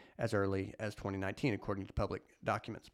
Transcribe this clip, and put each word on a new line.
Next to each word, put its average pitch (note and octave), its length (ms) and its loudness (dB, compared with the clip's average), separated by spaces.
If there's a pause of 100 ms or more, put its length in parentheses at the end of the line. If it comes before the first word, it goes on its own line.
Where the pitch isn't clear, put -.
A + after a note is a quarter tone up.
(180)
"as A2+ 160 0
early G2 460 2
as G#2+ 160 -4
twenty G2 220 -2
nineteen, G2 360 2
according G2 340 -2
to - 60 -14
public G#2 280 0 (220)
documents." A2 500 -2